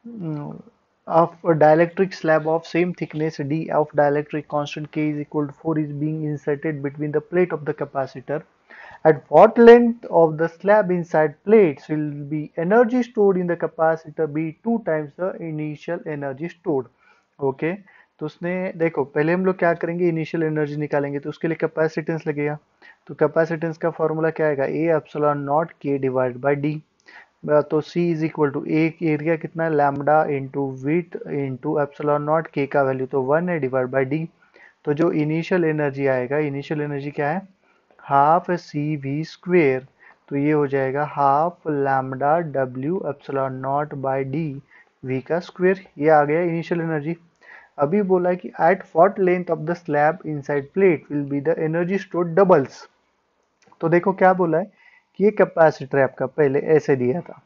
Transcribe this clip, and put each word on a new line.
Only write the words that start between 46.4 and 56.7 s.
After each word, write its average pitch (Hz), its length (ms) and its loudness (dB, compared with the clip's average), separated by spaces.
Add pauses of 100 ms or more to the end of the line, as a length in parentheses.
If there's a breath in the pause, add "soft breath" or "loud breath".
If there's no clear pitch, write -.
इनिशियल 170 400 -2
एनर्जी। 160 360 -4 (600 loud breath)
अभी 165 240 2
बोला 180 280 2
है 180 60 0
कि 226 240 -14
at 180 180 4 (180)
what 190 160 6
length 180 380 0
of 160 80 0
the 160 160 -4
slab 151 400 2
inside 143 500 -6 (140)
plate 180 220 4 (120)
will 143 200 -4
be 143 160 -2
the 170 100 0
energy 175 400 -2
stored 170 400 -4
doubles। 175 340 4 (1080)
तो 165 80 -2
देखो 175 240 2
क्या 190 200 4
बोला 165 260 0
है 202 140 -4 (440 soft breath)
कि 185 80 0
ये 214 60 6
कैपेसिटर 165 680 2
है 135 60 4
आपका, 131 220 -4
पहले 139 320 0
ऐसे 147 380 2